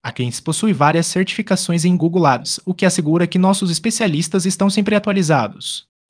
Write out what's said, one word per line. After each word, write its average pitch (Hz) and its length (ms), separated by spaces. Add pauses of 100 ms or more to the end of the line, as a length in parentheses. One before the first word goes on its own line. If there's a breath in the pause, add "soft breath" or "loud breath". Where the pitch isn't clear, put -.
A 117 60
Twinks 123 300
possui 202 320
várias 156 340
certificações 180 760
em 180 120
Google 170 300
Ads, - 380
o 185 100
que - 100
assegura 175 420
que 175 120
nossos 190 320
especialistas 170 760
estão 196 220
sempre 208 280
atualizados. 160 920 (240)